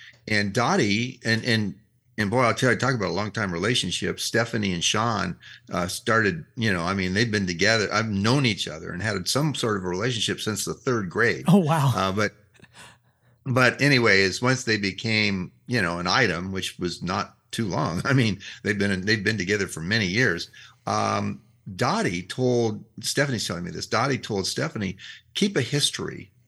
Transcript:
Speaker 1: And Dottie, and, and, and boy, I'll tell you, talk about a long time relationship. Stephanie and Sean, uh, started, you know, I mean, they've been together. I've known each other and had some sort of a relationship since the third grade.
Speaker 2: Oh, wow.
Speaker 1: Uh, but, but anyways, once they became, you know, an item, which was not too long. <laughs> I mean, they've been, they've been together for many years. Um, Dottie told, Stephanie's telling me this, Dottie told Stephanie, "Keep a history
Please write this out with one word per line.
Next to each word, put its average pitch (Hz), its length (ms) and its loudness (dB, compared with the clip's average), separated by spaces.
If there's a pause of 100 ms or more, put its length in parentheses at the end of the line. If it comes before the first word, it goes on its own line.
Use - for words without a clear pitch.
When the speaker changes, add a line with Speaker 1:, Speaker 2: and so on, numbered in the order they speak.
(280)
Speaker 1:
And 104 260 0
Dottie, 123 680 2
and, 113 200 0
and, 110 300 0 (420)
and 104 140 0
boy, 123 120 2
I'll 113 120 4
tell 127 160 2
you, 101 80 2
talk 131 160 0
about 101 140 -2
a 82 40 -2
long 101 200 -2
time 101 200 -4
relationship. 90 680 -2
Stephanie 113 520 0
and 85 120 -2
Sean, 107 520 0 (360)
uh, 87 160 -2
started, 101 560 0 (120)
you 113 160 0
know, 87 120 0
I 92 100 0
mean, 92 200 -2
they've 113 160 2
been 101 160 0
together. 98 460 2
I've 110 160 0
known 113 380 2
each 107 220 -2
other 80 240 -10
and 87 100 -6
had 101 260 -2
some 143 260 0
sort 110 240 -2
of 92 60 -6
a 92 40 -2
relationship 104 520 -2
since 104 240 -4
the 82 100 -4
third 110 360 -2
grade. 98 380 0
Speaker 2:
Oh, 185 100 8
wow. 143 360 2
Speaker 1:
Uh, 95 180 2
but, 104 200 0 (1120)
but 123 380 4
anyways, 107 580 4
once 123 240 0
they 110 140 2
became, 101 720 -2 (140)
you 117 160 0
know, 87 160 0
an 87 80 -2
item, 95 460 4
which - 260 -6
was 87 240 -4
not 95 320 -2 (160)
too 117 160 -2
long. 95 360 -2
<laughs> - 40 -2
I 139 60 2
mean, 113 280 2 (220)
they've 101 160 0
been, 98 260 0
they've 107 200 0
been 107 140 0
together 98 280 0
for 80 140 -10
many 101 260 0
years. 90 440 0 (360)
Um, 104 540 -2 (360)
Dottie 123 460 -2
told, 117 600 0 (160)
Stephanie's 139 460 -2
telling 87 180 -4
me 87 60 -6
this, 82 160 -8
Dottie 123 320 0
told 98 280 -4
Stephanie, 104 520 -4 (360)
"Keep 202 220 0
a 143 60 2
history - 680 -4 (180)